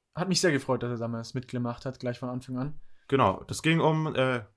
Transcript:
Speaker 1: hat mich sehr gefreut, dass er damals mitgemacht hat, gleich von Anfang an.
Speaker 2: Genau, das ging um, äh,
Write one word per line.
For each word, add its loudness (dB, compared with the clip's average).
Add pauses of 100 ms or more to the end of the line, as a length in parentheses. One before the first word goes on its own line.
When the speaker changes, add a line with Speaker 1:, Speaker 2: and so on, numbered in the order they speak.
(140)
Speaker 1:
hat -4
mich 2
sehr 4
gefreut, 0
dass -4
er -4
damals -6
mitgemacht -4
hat, -8
gleich -4
von -8
Anfang -8
an. -6 (280)
Speaker 2:
Genau, 4
das -6
ging 4
um, 2
äh, 2 (140)